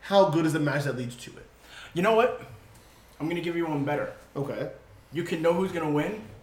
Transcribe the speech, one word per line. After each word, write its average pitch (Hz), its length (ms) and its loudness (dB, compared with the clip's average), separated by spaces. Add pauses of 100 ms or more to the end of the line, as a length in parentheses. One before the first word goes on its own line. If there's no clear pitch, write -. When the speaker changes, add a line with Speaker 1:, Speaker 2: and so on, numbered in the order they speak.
Speaker 1:
how 196 240 6
good 160 200 2
is 151 60 2
the 156 80 0
match 143 240 0
that 127 120 -2
leads 123 200 -8
to - 160 -16
it. - 120 -20 (500)
Speaker 2:
You 170 80 0
know 220 120 6
what? 233 260 4 (800)
I'm 151 100 -4
gonna 170 120 -2
give 170 160 -4
you 170 100 0
one 143 180 -2
better. 143 280 -4 (240)
Speaker 1:
Okay. - 340 -6 (420)
Speaker 2:
You 165 120 -4
can 160 180 -4
know 170 120 4
who's 185 180 0
gonna 160 180 -2
win 170 320 0 (200)